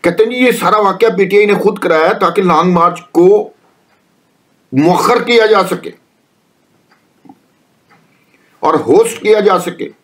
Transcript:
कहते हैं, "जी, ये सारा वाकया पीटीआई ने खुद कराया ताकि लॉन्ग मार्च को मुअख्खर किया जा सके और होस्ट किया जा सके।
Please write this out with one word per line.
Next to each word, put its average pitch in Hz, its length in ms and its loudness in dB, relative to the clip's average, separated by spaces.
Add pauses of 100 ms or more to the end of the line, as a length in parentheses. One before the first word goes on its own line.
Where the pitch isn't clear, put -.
कहते 175 180 0
हैं, 233 80 0
"जी, 254 60 -8
ये 254 160 2
सारा 190 260 0
वाकया 202 320 0
पीटीआई 196 360 0
ने 202 80 0
खुद 202 240 -2
कराया 165 340 0
ताकि 196 300 -2
लॉन्ग 175 320 0
मार्च 170 260 0
को 190 540 0 (1200)
मुअख्खर 175 500 0
किया 233 220 2
जा 208 160 2
सके - 300 -8 (2750)
और 160 140 -2
होस्ट 156 460 0
किया 214 180 2
जा 196 180 0
सके। 170 340 -10 (100)